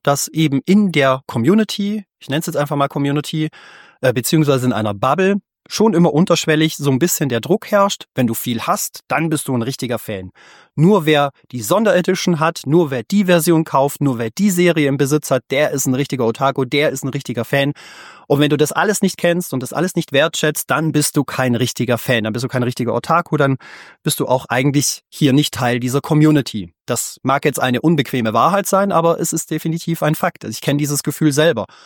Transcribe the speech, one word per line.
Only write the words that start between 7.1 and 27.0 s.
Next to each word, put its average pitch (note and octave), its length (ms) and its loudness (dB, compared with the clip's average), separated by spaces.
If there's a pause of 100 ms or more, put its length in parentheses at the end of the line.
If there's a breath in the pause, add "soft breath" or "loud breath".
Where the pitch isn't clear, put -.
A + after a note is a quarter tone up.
der A#2 120 -2
Druck - 280 -2
herrscht, G3+ 360 2 (100)
wenn B2+ 100 2
du A2+ 80 0
viel A#2 300 -4
hast, - 440 -4
dann D3+ 220 0
bist D3 180 -4
du C3+ 80 0
ein A#2+ 60 0
richtiger A#2+ 380 -6
Fan. F#2+ 320 -12 (440 loud breath)
Nur E3+ 300 4
wer C#3+ 260 2 (200 soft breath)
die A#2+ 100 -8
Sonderedition F3+ 800 0
hat, E3 260 -2
nur D#3 240 2
wer B2+ 140 -6
die - 220 0
Version E3 400 2
kauft, C#3+ 360 0
nur C3+ 160 2
wer A2+ 140 -6
die G3+ 180 0
Serie E3+ 380 2
im C3+ 100 0
Besitz C#3+ 320 0
hat, C3 220 0
der C#3 200 2
ist C#3 140 -4
ein C3 80 2
richtiger B2+ 320 -2
Otaku, C3+ 400 0
der C#3+ 240 0
ist C3 140 -6
ein C#3 60 -6
richtiger B2 360 -6
Fan. C#3 280 0 (540 loud breath)
Und C#3+ 120 2
wenn D3 100 4
du D3 80 2
das D3 140 2
alles F#3+ 300 -2
nicht F#3+ 160 0
kennst F3 360 -2
und B2+ 80 -4
das B2+ 120 -10
alles F3+ 220 -4
nicht - 160 -4
wertschätzt, D3+ 580 0
dann D3+ 220 0
bist D3 260 -2
du C#3+ 60 2
kein B2+ 320 -2
richtiger A#2+ 420 -2
Fan, A#2 260 0
dann A2 80 -2
bist A#2 140 -4
du - 20 -6
kein B2+ 160 -4
richtiger A#2 300 -2
Otaku, D#3+ 440 0
dann C3+ 200 2 (460 loud breath)
bist - 160 -4
du C#3+ 80 -2
auch - 200 0
eigentlich C#3 640 0
hier C3+ 240 2
nicht C#3+ 200 2
Teil B2 260 -2
dieser B2+ 200 -2
Community. D3 720 2 (120)
Das - 380 -6